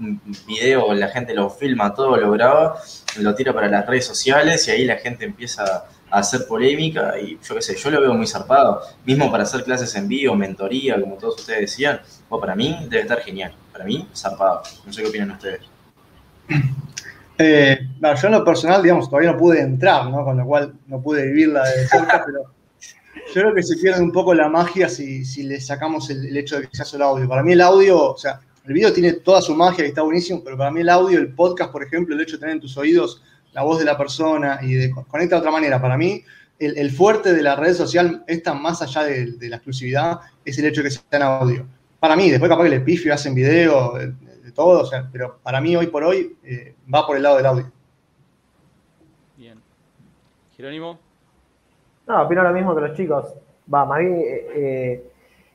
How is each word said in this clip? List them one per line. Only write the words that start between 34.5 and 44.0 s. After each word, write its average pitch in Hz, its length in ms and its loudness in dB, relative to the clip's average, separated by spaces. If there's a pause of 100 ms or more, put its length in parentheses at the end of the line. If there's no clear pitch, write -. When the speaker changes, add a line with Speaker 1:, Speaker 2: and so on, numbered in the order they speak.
Speaker 2:
y 131 140 -2
de, 127 160 0
conecta 156 440 -2
de 170 60 2
otra 156 100 0
manera. 147 300 0
Para 127 160 0
mí, 180 260 -2 (340)
el, 147 200 -4
el 143 140 -2
fuerte 202 420 4
de 160 100 4
la 143 140 2
red 160 160 2
social, 170 540 0
esta 165 260 -4
más 156 280 -6
allá 151 220 -4
de, 127 300 -4
de 117 160 -14
la 117 80 -10
exclusividad, 135 600 -4 (260)
es 135 120 -8
el 147 80 0
hecho 151 160 0
de 143 80 -4
que - 20 -4
sea - 200 -12
en 143 100 0
audio. 131 440 0 (340)
Para 156 160 2
mí, 180 140 4
después 143 200 4
capaz 165 140 4
que 170 60 4
le 135 120 2
pifio, 156 320 0
hacen 143 220 -4
video, 135 640 2
de, 127 100 -8